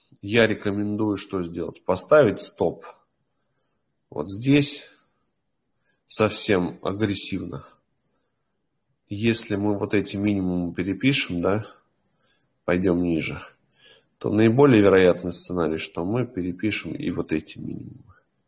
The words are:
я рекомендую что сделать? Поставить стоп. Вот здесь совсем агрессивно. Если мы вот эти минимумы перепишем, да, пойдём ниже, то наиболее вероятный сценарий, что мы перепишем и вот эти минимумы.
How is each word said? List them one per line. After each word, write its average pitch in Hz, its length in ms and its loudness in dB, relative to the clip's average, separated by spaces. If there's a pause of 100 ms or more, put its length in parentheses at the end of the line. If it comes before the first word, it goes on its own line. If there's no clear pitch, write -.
(220)
я 110 240 4
рекомендую 104 720 -2
что 92 240 -6
сделать? 85 420 -10
Поставить 107 560 4
стоп. - 460 -4 (1200)
Вот - 220 -8
здесь 135 540 0 (1200)
совсем 104 760 0
агрессивно. 98 840 -4 (1400)
Если 107 480 -2
мы 104 200 0
вот 101 180 -4
эти 101 220 -2
минимумы 90 580 0
перепишем, 95 640 -2
да, 98 260 0 (1000)
пойдём 90 360 2
ниже, 76 400 -4 (760)
то - 120 -4
наиболее 113 520 6
вероятный 92 500 6
сценарий, 80 460 -4
что - 260 -8
мы 120 220 -2
перепишем 90 640 -6
и - 180 -6
вот - 220 -6
эти - 260 -6
минимумы. - 560 -14 (340)